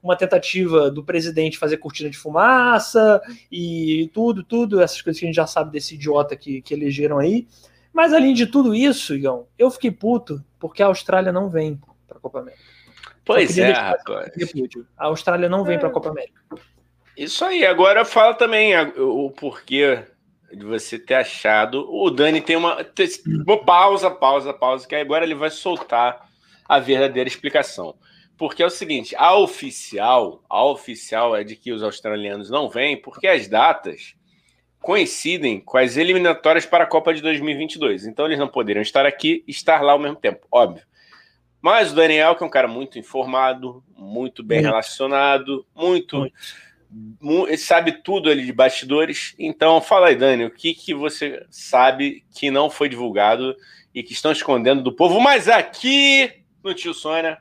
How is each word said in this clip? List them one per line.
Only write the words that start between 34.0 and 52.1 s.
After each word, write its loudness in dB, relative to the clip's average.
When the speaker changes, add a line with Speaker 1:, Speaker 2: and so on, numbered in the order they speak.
Speaker 2:
coincidem -2
com -2
as 2
eliminatórias 2
para 4
a 0
Copa 0
de -4
dois -2
mil -4
e -10
vinte -10
e -18
dois. -2
Então -6
eles -4
não -2
poderiam -2
estar 0
aqui -2
e -16
estar 0
lá 4
ao 4
mesmo -6
tempo, -4
óbvio. 2
Mas 2
o -6
Daniel, 4
que -8
é -6
um -8
cara 4
muito -10
informado, -4
muito -10
bem 0
Speaker 1:
Muito. 0
Speaker 2:
relacionado, -2
muito, -2
Speaker 1:
Muito. -6
Speaker 2:
mu-, -2
ele -2
sabe 2
tudo -2
ali 0
de -10
bastidores. 0
Então 2
fala 4
aí, 6
Dani, 2
o -10
que, -6
que -10
você -8
sabe 0